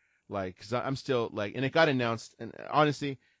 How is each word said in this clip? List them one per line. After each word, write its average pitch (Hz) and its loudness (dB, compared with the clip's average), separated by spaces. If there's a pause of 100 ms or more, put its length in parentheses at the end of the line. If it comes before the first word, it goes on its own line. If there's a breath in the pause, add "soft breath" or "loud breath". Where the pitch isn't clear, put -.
(280)
Like, 95 -6
'cause 104 -10
I, 123 0
I'm 135 -2
still, 120 0
like, 104 -4
and 127 -2
it 131 -2
got 160 6
announced, 120 0
and 113 -12 (180)
honestly, 143 2 (220)